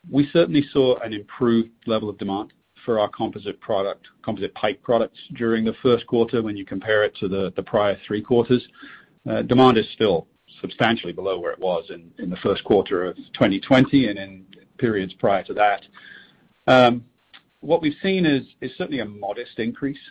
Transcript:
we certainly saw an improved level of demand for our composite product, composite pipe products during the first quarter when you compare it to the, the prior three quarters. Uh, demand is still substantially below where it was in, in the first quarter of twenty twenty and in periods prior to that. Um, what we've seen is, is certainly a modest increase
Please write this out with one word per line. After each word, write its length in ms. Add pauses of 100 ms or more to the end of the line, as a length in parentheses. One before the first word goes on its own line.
(100)
we 220
certainly 400
saw 280
an 120
improved 580 (160)
level 220
of 80
demand 380 (320)
for 120
our 100
composite 520
product, 460 (160)
composite 320
pipe 280
products 360 (180)
during 280
the 180
first 240
quarter 360
when 140
you 80
compare 400
it 120
to 120
the, 280
the 60
prior 440
three 160
quarters. 440 (600)
Uh, 140
demand 340
is 160
still 340 (340)
substantially 520
below 280
where 120
it 60
was 300
in, 300
in 120
the 60
first 260
quarter 420
of 120 (160)
twenty 260
twenty 500
and 100
in 260 (340)
periods 360
prior 280
to 120
that. 280 (840)
Um, 380 (560)
what 200
we've 220
seen 240
is, 160 (180)
is 160
certainly 240
a 40
modest 540
increase 400 (120)